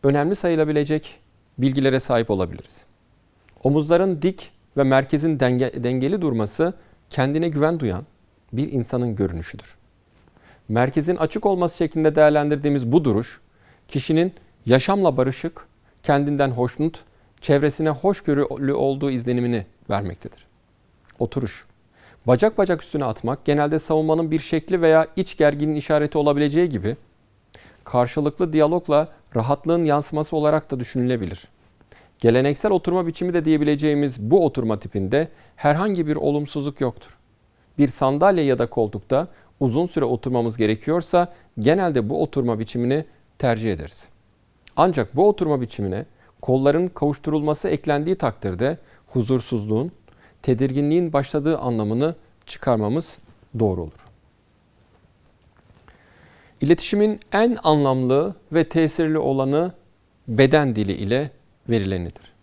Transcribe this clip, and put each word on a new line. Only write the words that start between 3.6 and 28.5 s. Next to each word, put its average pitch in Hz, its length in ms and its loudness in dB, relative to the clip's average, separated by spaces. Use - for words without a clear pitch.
Omuzların 156 580 0
dik 185 300 -4
ve 143 60 2
merkezin 135 560 2
denge-, 127 440 0
dengeli 131 380 -2
durması 135 520 -2
kendine 147 380 0
güven 156 320 0
duyan 110 260 -4
bir 131 180 -4
insanın 123 440 -2
görünüşüdür. 87 600 -6
Merkezin 139 460 0
açık - 300 -4
olması 180 320 0
şeklinde 156 380 0
değerlendirdiğimiz 147 760 2
bu 156 140 4
duruş, 113 360 0
kişinin 165 460 0
yaşamla 135 520 2
barışık, - 500 -4
kendinden 143 480 2
hoşnut, 123 520 -4
çevresine 147 480 2
hoşgörülü 139 840 0
olduğu 139 380 0
izlenimini 123 540 -2
vermektedir. 98 560 -6
Oturuş. 120 460 -6
Bacak 127 300 2
bacak 185 260 0
üstüne 143 220 -6
atmak 120 400 -6
genelde 147 340 0
savunmanın 156 520 0
bir 160 80 0
şekli 165 420 -2
veya 160 340 6
iç - 220 -6
gerginin 151 380 2
işareti 151 420 0
olabileceği 147 520 2
gibi 110 260 -4
karşılıklı 147 720 0